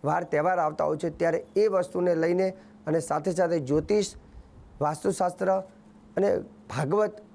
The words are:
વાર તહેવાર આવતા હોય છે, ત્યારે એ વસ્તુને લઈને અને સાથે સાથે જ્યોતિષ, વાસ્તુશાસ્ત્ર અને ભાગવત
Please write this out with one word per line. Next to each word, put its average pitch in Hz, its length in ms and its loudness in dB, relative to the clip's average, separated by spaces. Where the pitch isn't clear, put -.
વાર 160 200 0
તહેવાર 170 340 2
આવતા 156 260 0
હોય 156 120 0
છે, 160 140 -4
ત્યારે 165 340 0
એ 208 100 6
વસ્તુને 180 480 0
લઈને 175 360 2
અને 156 140 0
સાથે 151 300 -2
સાથે 170 300 0
જ્યોતિષ, 156 540 0
વાસ્તુશાસ્ત્ર 180 800 0
અને 196 240 2
ભાગવત 175 840 -4